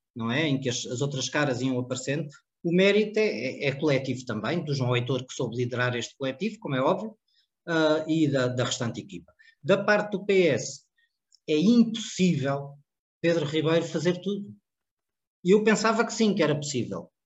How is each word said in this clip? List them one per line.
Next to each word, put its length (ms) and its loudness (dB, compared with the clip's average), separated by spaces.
não 160 -4
é? 160 0
Em 120 0
que 100 -4
as, 160 -4
as 160 -6
outras 280 -4
caras 320 -2
iam 160 -2
aparecendo, 500 -6
o 100 -2
mérito 460 4
é, 80 2
é, 400 -6
é 60 2
coletivo 520 -2
também, 380 -4
do 100 -4
João 220 0
Heitor, 300 -2
que 80 -16
soube 240 -6
liderar 380 -2
este 220 -8
coletivo, 420 -6
como 160 -6
é 60 0
óbvio, 340 -2
ah, 400 2
e 200 2
da, 200 2
da 160 -2
restante 360 -4
equipa. 320 -14
Da 140 4
parte 340 0
do 140 -6
P 220 4
S, 340 -2
é 100 2
impossível 1160 2
Pedro 240 2
Ribeiro 400 2
fazer 360 0
tudo. 320 -6
E 80 4
eu 120 6
pensava 420 4
que 80 -8
sim, 200 2
que 100 0
era 120 2
possível. 540 -6